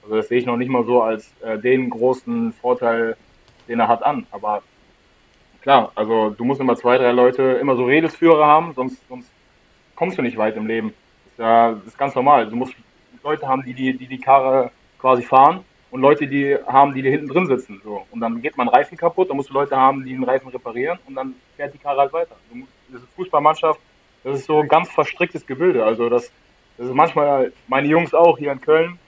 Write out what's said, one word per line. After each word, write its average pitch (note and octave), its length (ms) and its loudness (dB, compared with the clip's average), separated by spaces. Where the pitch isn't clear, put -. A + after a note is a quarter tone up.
Also G#2+ 140 -8
das A2 120 -2
sehe B2 120 0
ich A#2+ 80 -4
noch A#2+ 100 -2
nicht B2 120 -4
mal B2 140 0
so A#2+ 200 2
als, A2 280 -6
äh, A2 180 -6
den B2+ 320 0
großen A#2 640 -2
Vorteil, A#2 640 -2
den A#2 120 -6
er A2+ 80 2
hat, A#2 160 0
an. C3+ 280 -2
Aber G#2 320 -6
klar, C3+ 340 2
also G#2+ 360 0
du G#2 120 -10
musst C3+ 160 -2
immer B2+ 160 0
zwei, B2 220 2
drei B2 140 2
Leute, B2 320 2
immer C3+ 140 0
so B2 100 0
Redelsführer D#3 600 4
haben, D#3 280 4
sonst, B2+ 240 -6
sonst B3 220 -20
kommst F#3+ 220 -4
du D3 40 -4
nicht A2+ 160 -4
weit G#2+ 200 -2
im A2 100 -6
Leben. A2 220 -4
Ist - 80 -20
ja, A#2 340 4
das G2+ 140 -14
ist A2 100 -20
ganz C#3 180 -4
normal. C3+ 340 4
Du A2+ 60 -10
musst B2+ 180 -6
Leute D3+ 240 -6
haben, C3+ 160 -2
die B2 100 -12
die, C3 220 -4
die, B2+ 120 -16
die C3 120 -14
Karre C3 520 2
quasi B2+ 220 2
fahren C#3+ 420 4
und C3 100 -6
Leute, D3 240 4
die C#3 400 -2
haben, C#3 280 4
die, C3 100 -8
die C3 80 2
hinten D3 160 -4
drin E3 180 0
sitzen. A#2 380 -4
So. G#2 260 -12
Und A#2 100 -14
dann A#2 220 -6
geht - 160 -8
mal B2+ 60 -2
ein B2 60 -2
Reifen C#3 280 2
kaputt, F3 320 -2
dann C#3 80 -6
musst C#3+ 120 -8
du C#3 40 -18
Leute C#3 240 -2
haben, C3+ 260 2
die B2+ 80 -12
den C3 120 -6
Reifen C3 260 -2
reparieren B2 560 -8
und C#3 80 -20
dann C3 220 -10
fährt C#3+ 180 -10
die - 40 -20
Karre C#3 240 -2
halt C#3 120 0
weiter. E3 220 -6
Du A#2 80 -18
musst, C3 140 -20
das B2 140 -20
ist - 120 -20
Fußballmannschaft, D#3 640 0
das C3+ 160 -6
ist C3 80 -14
so D3+ 140 2
ein D3 60 -2
ganz D#3 220 2
verstricktes - 560 -4
Gebilde. C3 400 0
Also A#2 240 0
das, A#2+ 220 -2
das B2 100 -10
ist C3 60 -8
manchmal C#3+ 580 0
meine C#3 200 -2
Jungs D#3+ 260 0
auch E3 240 4
hier D3 140 -6
in C3+ 100 -10
Köln E3 460 0